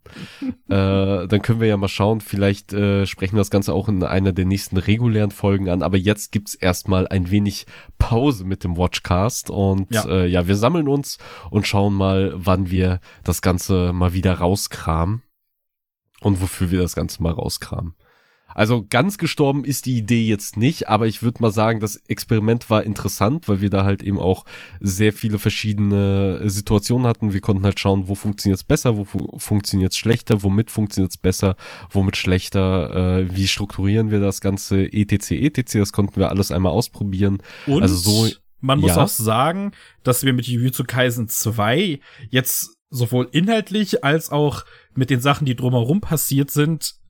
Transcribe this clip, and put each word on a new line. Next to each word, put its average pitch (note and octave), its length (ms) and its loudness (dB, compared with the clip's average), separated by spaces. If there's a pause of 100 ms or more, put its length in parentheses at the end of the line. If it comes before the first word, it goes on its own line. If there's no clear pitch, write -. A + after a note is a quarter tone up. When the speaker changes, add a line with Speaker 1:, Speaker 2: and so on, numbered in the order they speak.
Speaker 1:
<laughs> - 20 -20 (600)
Speaker 2:
Äh, G2 600 2
dann G2+ 160 4
können A2+ 180 0
wir A2+ 60 4
ja G#2 100 2
mal G2 100 0
schauen. G#2 340 0
Vielleicht, G2+ 520 -2
äh, G2+ 320 2
sprechen F#2+ 300 -4
wir G#2 60 4
das F#2+ 100 -2
Ganze G2 220 0
auch G2 140 0
in F#2+ 160 0
einer F#2+ 300 2
der F#2 120 0
nächsten F#2+ 320 -2
regulären G#2+ 540 2
Folgen G2 380 0
an. F2 140 0
Aber F#2 140 2
jetzt G2+ 340 0
gibt's - 240 -4
erstmal F#2 520 0
ein F#2 220 0
wenig G2+ 360 0 (340)
Pause A#2 460 2
mit F#2+ 180 -4
dem F2 120 -2
Watchcast. F2+ 760 0
Und, G2 420 0
Speaker 1:
Ja. A2 140 0
Speaker 2:
äh, F#2 200 2
ja, F2 200 2
wir G2 80 4
sammeln C#3+ 320 2
uns C#3 320 -2 (320)
und G#2 160 0
schauen G2+ 260 2
mal, F#2+ 420 2
wann F#2 360 0
wir F#2 280 2 (240)
das - 200 -2
Ganze F2+ 500 0
mal F2+ 200 2
wieder F#2 260 2
rauskramen. F2 800 -2 (1000)
Und G2+ 200 0
wofür F#2 300 -4
wir F#2 100 2
das F2 140 -2
Ganze E2+ 260 -6
mal E2+ 120 0
rauskramen. - 600 -8 (640)
Also A2 320 0
ganz E3 280 2
gestorben C#3+ 480 0
ist C3+ 200 -4
die B2+ 120 0
Idee A2+ 280 2
jetzt G#2+ 300 -2
nicht, B2+ 320 0
aber G#2+ 200 2
ich A2 140 -4
würd A#2 200 -2
mal A2+ 100 4
sagen, A2 300 0
das G#2+ 160 -4 (100)
Experiment A2+ 640 0
war G#2+ 160 4
interessant, G#2+ 640 -2
weil G2+ 100 2
wir G2+ 100 0
da G2 140 2
halt G2 180 0
eben G2 160 -2
auch F#2 280 0 (340)
sehr G2 320 2
viele G#2 280 -4
verschiedene G2+ 1000 0 (100)
Situationen G#2+ 560 0
hatten. A2 280 0
Wir G2 80 -2
konnten G2 240 0
halt G2 160 0
schauen, G2 260 2
wo G2 80 -4
funktioniert's G2 480 0
besser, C3 320 0
wo G2+ 80 -2
fu-, - 340 -8
funktioniert's G2 600 -2
schlechter, A2+ 440 0
womit G2+ 300 0
funktioniert's G#2 460 -2
besser, F#2+ 400 0 (340)
womit F#2+ 240 2
schlechter, F#2+ 800 0 (240)
äh, F#2 160 -2
wie F#2+ 140 2
strukturieren G#2 600 0
wir G#2 120 2
das G2 180 0
Ganze, G2 460 0
et G2+ 240 0
cetera, F#2+ 260 0 (100)
et D3+ 120 -2
cetera. A#2 240 0
Das G2+ 100 0
konnten G2+ 240 -2
wir F#2+ 140 2
alles G2 200 0
einmal F2 220 0
ausprobieren. G2 680 0 (280)
Speaker 1:
Und C#3 140 2
Speaker 2:
Also F#2+ 160 4
so, G#2 320 2 (320)
Speaker 1:
man C3 180 2
muss D3+ 160 4
Speaker 2:
ja. - 80 4
Speaker 1:
auch G3 60 2
sagen, D3 640 0 (300)
dass B2+ 200 0
wir C3+ 80 2
mit B2 160 -2
Jujutsu B2 380 -2
Kaisen A#2+ 420 0
zwei B2 720 -2 (300)
jetzt - 480 -4 (120)
sowohl B2 440 0
inhaltlich G#3+ 720 0
als D#3 260 0
auch D3 320 0 (300)
mit C3 160 0
den C3 100 2
Sachen, C#3+ 240 0
die B2+ 140 0
drumherum B2 420 0
passiert C#3+ 520 -2
sind, D3 440 -2 (140)